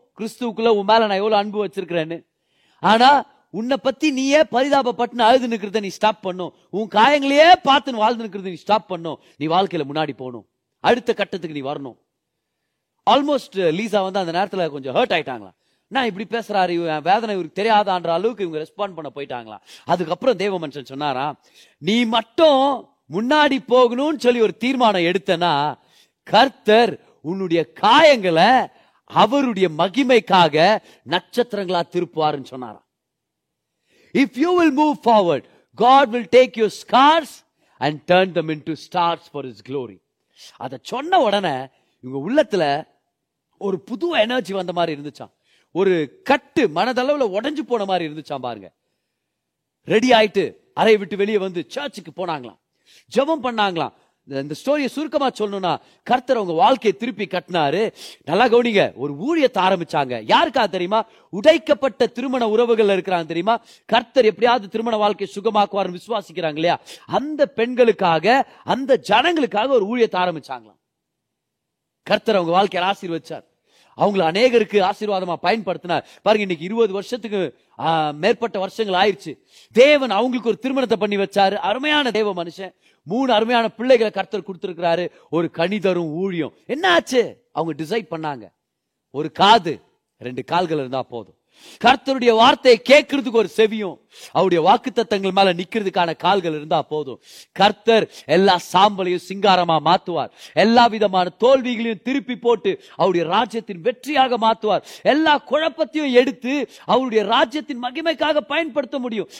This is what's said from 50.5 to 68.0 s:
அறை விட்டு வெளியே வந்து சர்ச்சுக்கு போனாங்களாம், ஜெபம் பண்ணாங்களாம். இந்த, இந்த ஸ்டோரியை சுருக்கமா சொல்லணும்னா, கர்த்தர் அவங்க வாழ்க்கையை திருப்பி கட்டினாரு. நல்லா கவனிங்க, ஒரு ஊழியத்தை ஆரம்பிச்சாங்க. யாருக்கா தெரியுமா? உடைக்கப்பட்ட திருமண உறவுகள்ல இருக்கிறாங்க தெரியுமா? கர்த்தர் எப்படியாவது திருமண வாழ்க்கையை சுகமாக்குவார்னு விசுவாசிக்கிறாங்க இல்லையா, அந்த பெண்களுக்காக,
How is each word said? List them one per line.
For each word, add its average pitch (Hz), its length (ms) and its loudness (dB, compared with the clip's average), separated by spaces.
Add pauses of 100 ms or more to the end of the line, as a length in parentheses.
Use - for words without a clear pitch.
அறை 214 220 4
விட்டு 196 200 -8
வெளியே 202 220 0
வந்து 185 300 -6
சர்ச்சுக்கு 262 480 -12
போனாங்களாம், 151 420 -8 (580)
ஜெபம் 285 260 0
பண்ணாங்களாம். 202 500 -2 (360)
இந்த, 135 120 -6
இந்த 147 140 -8 (100)
ஸ்டோரியை 285 220 0
சுருக்கமா 277 440 -4
சொல்லணும்னா, 196 480 -4 (240)
கர்த்தர் 254 340 0
அவங்க 190 160 -4
வாழ்க்கையை 202 480 2
திருப்பி 208 260 -6
கட்டினாரு. 175 640 -2 (320)
நல்லா 196 220 2
கவனிங்க, 214 480 2
ஒரு 139 200 -8
ஊழியத்தை 254 480 -2
ஆரம்பிச்சாங்க. 165 520 -2 (120)
யாருக்கா 240 420 2
தெரியுமா? 190 360 -2 (280)
உடைக்கப்பட்ட 269 720 2
திருமண 254 400 -4
உறவுகள்ல 214 500 2
இருக்கிறாங்க 175 300 -2
தெரியுமா? 175 340 -2 (260)
கர்த்தர் 233 380 2
எப்படியாவது 214 440 2
திருமண 226 280 -4
வாழ்க்கையை 208 400 -2
சுகமாக்குவார்னு 202 640 -2
விசுவாசிக்கிறாங்க 170 560 -6
இல்லையா, 160 260 0 (260)
அந்த 285 400 -2
பெண்களுக்காக, 220 1000 2 (160)